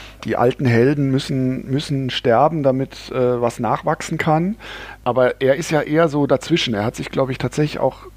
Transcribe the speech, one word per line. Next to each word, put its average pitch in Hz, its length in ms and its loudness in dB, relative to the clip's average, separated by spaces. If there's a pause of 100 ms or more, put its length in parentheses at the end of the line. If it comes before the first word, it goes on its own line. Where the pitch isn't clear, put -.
(240)
die 110 120 -2
alten 127 280 2
Helden 135 480 4
müssen, 131 580 -2
müssen 135 400 -2
sterben, 139 540 2
damit, 135 480 -2
äh, 123 280 0
was 120 200 -2
nachwachsen 151 580 -2
kann. 165 380 0 (480)
Aber 123 360 2
er 131 160 4
ist 160 140 -6
ja 151 100 2
eher 160 280 2
so 143 180 2
dazwischen. 135 480 0
Er 104 100 0
hat 123 120 -4
sich, - 140 -8
glaub 131 200 -2
ich, 127 80 -6
tatsächlich 151 400 -2
auch 131 200 0 (180)